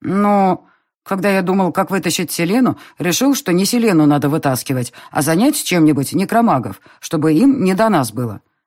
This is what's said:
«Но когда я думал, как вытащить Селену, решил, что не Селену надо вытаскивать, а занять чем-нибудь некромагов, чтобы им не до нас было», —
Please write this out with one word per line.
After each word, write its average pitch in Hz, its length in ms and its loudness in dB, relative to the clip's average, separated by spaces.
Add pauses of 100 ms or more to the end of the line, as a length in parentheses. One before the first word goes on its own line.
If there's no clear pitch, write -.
«Но 196 640 0 (360)
когда 196 280 -2
я 190 100 0
думал, 185 300 0
как 185 180 -2
вытащить 180 420 -4
Селену, 185 460 0 (220)
решил, 180 340 0
что - 180 -4
не 185 140 2
Селену 202 400 2
надо 147 240 2
вытаскивать, 131 640 -4 (160)
а 156 140 -4
занять 160 400 0
чем-нибудь 156 500 2
некромагов, 185 680 0 (180)
чтобы 156 340 0
им 233 300 4
не 185 100 2
до 220 160 2
нас 147 240 0
было», — 110 280 -6 (240)